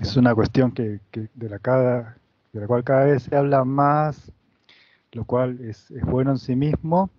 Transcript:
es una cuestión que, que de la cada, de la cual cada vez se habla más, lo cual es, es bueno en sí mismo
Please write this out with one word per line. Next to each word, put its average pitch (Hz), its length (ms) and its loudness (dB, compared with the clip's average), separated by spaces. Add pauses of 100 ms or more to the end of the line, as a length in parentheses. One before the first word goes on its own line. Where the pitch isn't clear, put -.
es 107 160 -4
una 123 180 6
cuestión 120 360 2
que, 107 280 -6 (120)
que 110 220 -10
de 117 160 -10
la 101 100 -12
cada, 123 580 0 (340)
de 110 100 -10
la 104 60 -8
cual 120 160 0
cada 135 220 4
vez 143 180 2
se - 120 -4
habla 139 280 2
más, 143 680 -2 (800)
lo 113 120 -10
cual 127 380 -2
es, 110 300 -14
es 107 120 -12
bueno 131 280 0
en 127 80 0
sí 127 160 -4
mismo 160 640 0